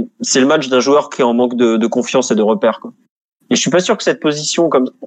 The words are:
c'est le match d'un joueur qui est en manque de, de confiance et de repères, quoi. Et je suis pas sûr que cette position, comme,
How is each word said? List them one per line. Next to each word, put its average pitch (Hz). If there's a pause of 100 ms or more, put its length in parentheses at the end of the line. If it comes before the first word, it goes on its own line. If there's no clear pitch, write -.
(220)
c'est 131
le 131
match 143
d'un 127
joueur 143
qui -
est 127
en 120
manque 123
de, 117
de 113
confiance 127
et 120
de 107
repères, 107
quoi. 240 (560)
Et 123
je -
suis -
pas 170
sûr 202
que -
cette -
position, 151
comme, 131 (180)